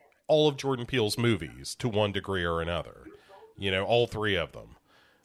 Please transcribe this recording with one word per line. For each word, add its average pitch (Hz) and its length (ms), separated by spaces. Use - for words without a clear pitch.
all 151 180
of 143 100
Jordan 131 300
Peele's 107 320
movies 78 560
to - 140
one 104 240
degree 95 320
or 82 160
another, 82 460
you 98 100
know, 95 160
all 117 220
three 107 300
of 80 160
them. 55 240